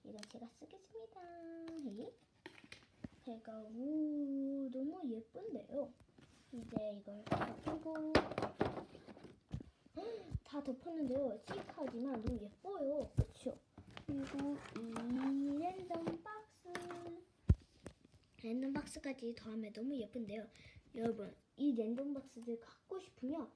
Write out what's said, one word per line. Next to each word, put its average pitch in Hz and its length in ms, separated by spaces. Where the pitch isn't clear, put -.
이건 208 260
제가 233 180
쓰겠습니다. 392 640
이? 240 180
제가, 226 380
우, 277 960
너무 285 380
예쁜데요? 262 800
이제 220 460
이걸 202 260
덮고. 311 880
<gasps> 392 480
다 285 200
덮었는데요. 269 840
시크하지만 262 760
너무 240 180
예뻐요. 294 760
그쵸? - 400
그리고 277 480
이 262 840
랜덤 349 460
박스. 427 500
랜덤 254 320
박스까지 269 640
더하면 220 380
너무 247 220
예쁜데요. 214 520
여러분, 214 400
이 285 180
랜덤 240 400
박스들 233 440
갖고 - 400
싶으면 285 560